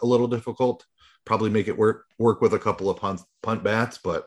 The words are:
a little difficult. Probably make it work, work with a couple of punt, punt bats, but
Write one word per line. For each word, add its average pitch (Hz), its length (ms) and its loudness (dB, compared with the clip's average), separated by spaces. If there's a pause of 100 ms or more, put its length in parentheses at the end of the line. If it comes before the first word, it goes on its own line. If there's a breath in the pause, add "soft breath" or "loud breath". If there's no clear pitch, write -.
a 120 40 -2
little 120 220 2
difficult. 120 580 -4 (380 soft breath)
Probably 110 260 0
make 104 160 0
it 101 100 -4
work, 107 280 2 (160)
work 113 200 2
with 107 140 4
a 101 60 0
couple 98 280 -2
of 92 80 -2
punt, 98 240 -6 (220)
punt 110 220 -4
bats, 113 340 0
but 82 280 -4